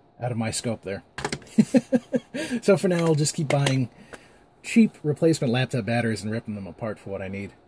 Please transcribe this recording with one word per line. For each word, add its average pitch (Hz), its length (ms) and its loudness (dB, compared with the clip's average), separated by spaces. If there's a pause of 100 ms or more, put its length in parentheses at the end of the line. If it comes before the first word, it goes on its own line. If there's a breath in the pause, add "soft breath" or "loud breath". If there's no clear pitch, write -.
(200)
out 123 100 -4
of 113 80 -6
my 113 120 -2
scope 110 320 -6
there. 95 260 -6
<laughs> - 1500 -2
So 196 140 4
for 190 120 0
now, 170 180 2
I'll 160 80 4
just 147 200 0
keep 156 140 -4
buying 135 420 0 (720 loud breath)
cheap - 400 4
replacement 151 500 2
laptop 123 320 0
batteries 113 380 0
and 107 100 -6
ripping 110 220 -6
them 98 120 -10
apart 101 320 -8
for - 120 -12
what 95 100 -6
I 95 80 -8
need. 98 240 -8 (160)